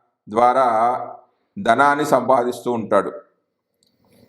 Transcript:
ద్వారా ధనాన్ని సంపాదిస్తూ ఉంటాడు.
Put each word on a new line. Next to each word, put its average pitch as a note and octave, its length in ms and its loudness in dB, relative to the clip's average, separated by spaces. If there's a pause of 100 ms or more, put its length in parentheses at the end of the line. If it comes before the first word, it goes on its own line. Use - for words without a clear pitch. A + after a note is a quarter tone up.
(280)
ద్వారా A#2+ 720 2 (580)
ధనాన్ని C#3 460 2
సంపాదిస్తూ B2 680 0
ఉంటాడు. G#2 400 -2 (1160)